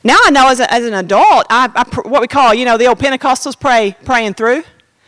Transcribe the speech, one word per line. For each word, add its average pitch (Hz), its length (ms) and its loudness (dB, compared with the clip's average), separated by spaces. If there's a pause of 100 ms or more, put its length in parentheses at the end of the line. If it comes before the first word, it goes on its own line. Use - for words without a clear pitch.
Now 277 180 2
I 370 80 4
know 269 160 4
as, 254 140 0
a, - 120 -2
as 240 120 -2
an 226 80 -6
adult, 214 560 2
I, 240 260 0
I 165 80 -2
pr-, - 240 -8
what 247 140 0
we 240 80 -4
call, 254 240 2
you 247 100 -2
know, 240 140 0
the 240 80 0
old 247 140 2
Pentecostals 262 600 -4
pray, 226 460 -2
praying 226 300 -2
through. 240 280 -2 (440)